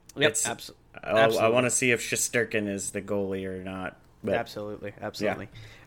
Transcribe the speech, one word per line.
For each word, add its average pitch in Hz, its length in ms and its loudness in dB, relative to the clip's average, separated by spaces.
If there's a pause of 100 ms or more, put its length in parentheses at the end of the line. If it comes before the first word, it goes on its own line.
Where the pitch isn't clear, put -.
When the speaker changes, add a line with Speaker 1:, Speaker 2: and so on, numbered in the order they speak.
(160)
Speaker 1:
Yep, 147 160 4
Speaker 2:
It's, - 160 -2
Speaker 1:
abso-, - 240 -8 (320)
Speaker 2:
I, - 80 -4
I 110 140 4
Speaker 1:
absolutely. 113 280 4
Speaker 2:
wanna 123 160 4
see 127 220 4
if 113 100 4
Shesterkin 110 640 0
is 101 240 -4
the 101 100 -4
goalie 95 440 -2
or 92 180 -8
not, 92 340 -8 (260)
but 147 100 0
Speaker 1:
Absolutely, 104 640 -6
Speaker 2:
yeah. - 80 -10
Speaker 1:
absolutely. 104 440 -4 (380)